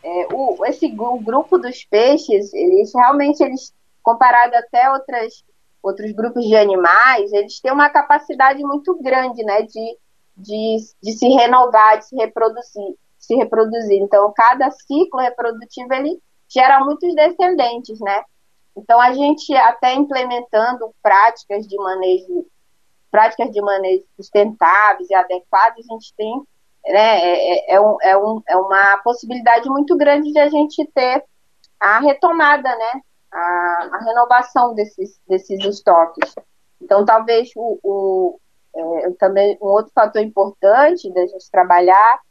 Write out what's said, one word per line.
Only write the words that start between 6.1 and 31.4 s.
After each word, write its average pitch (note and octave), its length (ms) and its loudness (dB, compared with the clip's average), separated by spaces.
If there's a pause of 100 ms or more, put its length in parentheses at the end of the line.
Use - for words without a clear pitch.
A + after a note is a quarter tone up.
grupos A#3 320 -6
de G#3+ 100 2
animais, G3+ 800 2
eles G#3 260 -4
têm C4 120 -4
uma D4 180 2
capacidade C#4+ 720 0
muito C#4+ 380 -4
grande, B3+ 420 -2
né, G#3+ 200 -2
de, A3+ 340 -12 (400)
de, G#3+ 400 -6 (240)
de G#3 120 -10
se A#3+ 160 -2
renovar, A#3+ 680 4
de - 80 -14
se B3+ 100 -18
reproduzir, A3 800 -6 (220)
se - 180 -6
reproduzir. A3 680 -2
Então, G3+ 340 2
cada C4 360 2
ciclo C#4+ 480 -4
reprodutivo, B3 760 -8
ele D4 260 -6 (280)
gera C4+ 360 4
muitos D4+ 320 -4
descendentes, C#4+ 840 -2
né? G3 220 -4 (520)
Então, A#3 240 2
a B3 140 4
gente D4 420 -2
até B3+ 380 2
implementando B3 1080 -4
práticas G#3+ 680 0
de G3 100 -12
manejo, F#3+ 680 -4 (640)
práticas A3 420 0
de G#3 100 -4
manejo G3 420 -2 (120)
sustentáveis G3+ 960 0
e F#3+ 60 0
adequadas, F#3+ 760 -2
a A3+ 40 -10
gente A3 220 -18
tem, A3 260 -8 (460)
né, G#3+ 320 2
é, F3 520 -2
é, F#3+ 40 4
é G3+ 60 6
um, G#3+ 200 2
é F#3+ 160 2
um, A3 300 -4
é F3+ 100 0
uma G3 400 2
possibilidade A#3+ 720 -2
muito C#4+ 280 0
grande D4 340 0
de D4 80 0
a D4 100 4
gente D4+ 440 -2
ter B3+ 300 -2 (560)